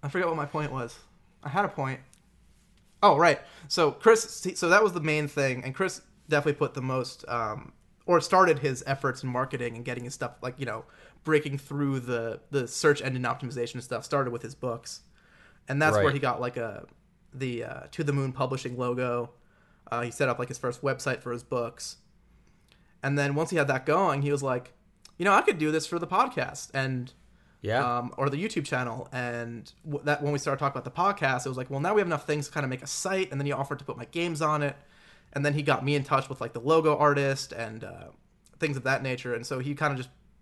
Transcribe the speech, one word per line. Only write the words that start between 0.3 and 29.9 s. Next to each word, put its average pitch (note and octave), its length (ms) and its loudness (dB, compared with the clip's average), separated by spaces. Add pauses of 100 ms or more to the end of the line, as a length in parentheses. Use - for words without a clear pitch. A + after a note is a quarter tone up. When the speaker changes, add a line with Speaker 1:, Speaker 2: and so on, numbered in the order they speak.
Speaker 1:
my D3 80 -4
point D3+ 260 -4
was. B2+ 260 -8 (460)
I D3 60 -8
had F#3+ 160 0
a - 40 -4
point. C3 300 -6 (1040)
Oh, F3 140 10
right. D#3+ 220 6 (280)
So D#3 240 4
Chris, - 640 4
so E3+ 140 0
that G3 140 8
was F#3+ 100 4
the F3+ 80 -4
main D3+ 260 0
thing, C3 360 0
and C3 120 -8
Chris F#3+ 260 -2 (280)
definitely D3 280 2
put C#3 160 0
the C#3 80 -6
most, C3 460 -4
um, A2+ 460 -4 (320)
or F3 160 8
started F3+ 380 6
his C3 280 -2
efforts C3+ 360 -2
in C3 60 -2
marketing B2 460 -2
and A#2 100 -10
getting B2 180 -6
his B2 100 -10
stuff, A#2+ 280 -8
like, B2+ 180 -8
you C#3 60 -4
know, A2+ 200 -8 (380)
breaking D3+ 340 2
through C#3 420 -2
the, A#2 400 -4 (120)
the C3 160 0
search D3 340 4
engine B2+ 220 -2
optimization A#2+ 580 -4
stuff A#2 240 -6
started C3+ 260 0
with A#2+ 100 -6
his B2+ 140 -12
books, - 460 -8 (680)
and C#3 140 0
that's D#3 140 6
where G#2 100 6
Speaker 2:
Right. C#3 80 4
Speaker 1:
he C#3+ 60 -2
got, B2+ 220 -2
like, B2 160 -4
a, G#2+ 280 -8 (480)
the, B2 300 -6
uh, - 160 -10 (120)
To D#3+ 120 -4
the C#3+ 100 2
Moon C3+ 180 0
Publishing B2+ 460 -4
logo. B2 540 -2 (600)
Uh, A#2+ 100 -2
he A#2+ 100 -6
set C3+ 180 0
up, A#2+ 100 0
like, B2 80 -4
his C3 100 -10
first B2 240 -4
website C3 400 -2
for B2 100 -8
his A#2+ 120 -6
books, - 540 -6 (1040)
and C#3 160 0
then C#3+ 160 0
once D#3 160 0
he F3+ 60 2
had C#3+ 100 4
that C3 180 0
going, D#3 380 2
he C#3+ 80 0
was C#3 100 0
like, B2+ 320 -4 (460)
"You F3 60 -2
know, G3+ 80 6
I A#3+ 80 8
could G3+ 180 2
do D3+ 120 2
this D#3 140 0
for F3 140 -4
the E3+ 80 -4
podcast," F#3+ 680 -2
and C3 400 -4 (520)
Speaker 2:
Yeah. A#2+ 320 0
Speaker 1:
um, A#2+ 200 -4
or C3+ 120 0
the C#3 140 -4
YouTube E3+ 220 -2
channel. B2 460 -4
And A#2+ 600 -6 (140)
w-, C#3+ 200 -6